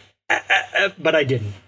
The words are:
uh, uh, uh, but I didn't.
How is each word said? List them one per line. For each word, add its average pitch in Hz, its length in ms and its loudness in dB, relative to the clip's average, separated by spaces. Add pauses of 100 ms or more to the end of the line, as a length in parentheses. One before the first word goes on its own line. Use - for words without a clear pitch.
(300)
uh, 104 80 0 (100)
uh, - 300 0
uh, 120 100 2 (100)
but 160 180 2
I 147 80 2
didn't. 110 300 -2 (140)